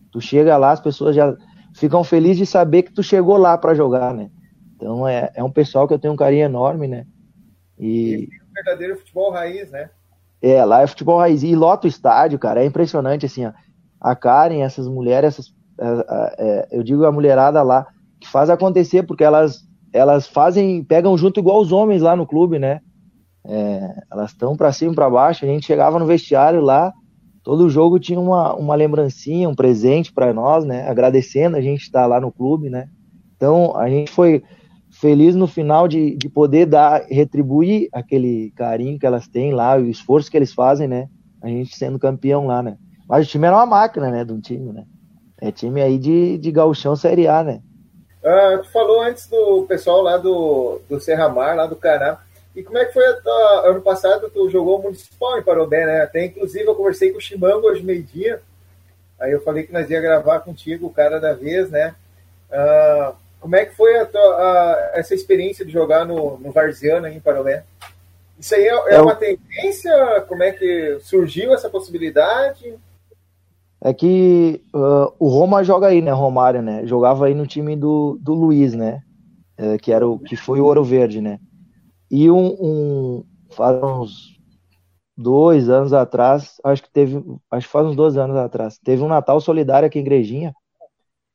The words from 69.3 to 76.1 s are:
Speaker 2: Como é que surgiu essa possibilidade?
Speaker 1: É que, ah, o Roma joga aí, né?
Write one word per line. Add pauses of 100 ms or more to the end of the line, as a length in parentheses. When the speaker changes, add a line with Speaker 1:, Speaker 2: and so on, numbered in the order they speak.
Speaker 2:
Como
é
que
surgiu
essa
possibilidade? (1120)
Speaker 1:
É
que, (100)
ah,
o
Roma
joga
aí,
né?